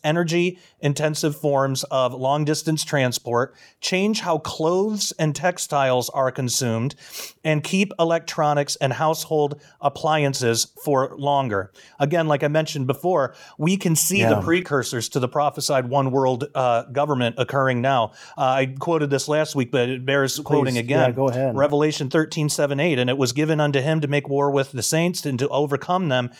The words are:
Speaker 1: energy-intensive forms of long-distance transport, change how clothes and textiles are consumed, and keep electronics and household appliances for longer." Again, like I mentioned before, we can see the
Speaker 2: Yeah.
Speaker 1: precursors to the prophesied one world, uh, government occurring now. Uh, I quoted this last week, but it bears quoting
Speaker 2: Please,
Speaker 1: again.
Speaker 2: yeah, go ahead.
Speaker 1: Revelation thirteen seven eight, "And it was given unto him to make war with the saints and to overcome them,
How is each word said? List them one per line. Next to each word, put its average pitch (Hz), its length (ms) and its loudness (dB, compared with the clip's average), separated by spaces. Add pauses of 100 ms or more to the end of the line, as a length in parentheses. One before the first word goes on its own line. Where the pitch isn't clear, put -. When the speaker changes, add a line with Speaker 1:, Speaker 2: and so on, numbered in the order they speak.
Speaker 1:
energy-intensive 156 1300 -2
forms 135 480 0
of 127 300 0
long-distance 147 680 0
transport, 123 720 0 (260)
change 208 400 0
how 165 180 -2
clothes 190 800 -2
and 156 160 0
textiles 139 760 0
are 131 200 0
consumed, 123 640 -2 (480)
and 151 200 0
keep 196 360 0
electronics 165 800 0
and 131 180 -2
household 156 680 -2 (200)
appliances 139 880 2 (160)
for 135 320 2
longer." 135 540 0 (280)
Again, 156 300 2
like 147 140 2
I 147 60 2
mentioned 151 380 -2
before, 139 480 0 (240)
we 170 180 2
can 175 200 0
see 196 260 0
the 113 140 4
Speaker 2:
Yeah. 104 40 0
Speaker 1:
precursors 139 720 -2
to 143 100 -2
the 123 80 0
prophesied 143 600 0
one 135 220 2
world, 131 440 0
uh, 123 300 2
government 131 540 0
occurring 131 420 0
now. 123 320 0 (260)
Uh, 135 40 -4
I 135 240 2 (120)
quoted 151 320 0
this 139 160 0
last 151 280 0
week, 135 160 0
but 123 180 0
it 127 180 -8
bears 135 320 0
quoting 143 360 0
Speaker 2:
Please, 120 60 0
Speaker 1:
again. 127 300 2
Speaker 2:
yeah, - 0 -
go 131 180 0
ahead. 123 280 -2
Speaker 1:
Revelation 147 520 0
thirteen 156 400 0
seven 143 320 0
eight, 156 180 2
"And 123 120 2
it 135 80 0
was 127 140 0
given 151 280 0
unto 143 200 2
him 160 200 0
to 147 80 -2
make 143 200 0
war 143 220 0
with 139 220 0
the 123 100 -6
saints 170 440 0
and 135 120 -2
to 131 100 0
overcome 147 600 -2
them, 123 320 0